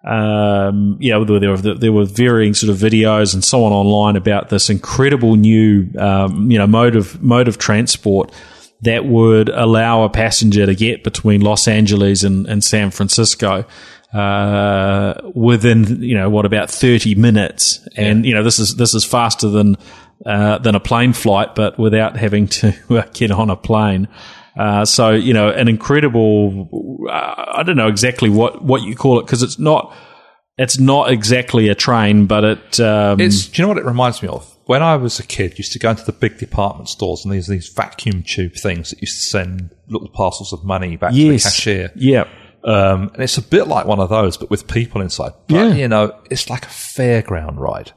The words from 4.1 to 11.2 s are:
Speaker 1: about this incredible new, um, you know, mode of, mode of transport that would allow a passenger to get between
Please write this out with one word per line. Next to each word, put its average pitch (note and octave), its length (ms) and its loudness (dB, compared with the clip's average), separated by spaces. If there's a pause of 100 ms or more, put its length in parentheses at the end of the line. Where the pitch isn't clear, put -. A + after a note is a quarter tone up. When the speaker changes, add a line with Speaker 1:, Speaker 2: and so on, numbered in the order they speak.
Speaker 1:
about G2+ 340 -2
this G2+ 200 0
incredible A#2+ 640 2
new, G#2+ 640 4
um, G2 520 0
you A#2 60 4
know, G2+ 120 2
mode A2+ 260 4
of, G2+ 260 -2
mode B2 280 2
of A2 100 -4
transport G#2 720 0 (520)
that A#2 240 2
would A2+ 420 4
allow A2+ 560 2
a G#2 40 0
passenger G#2 560 2
to G2 120 2
get A2 260 -2
between G#2 380 0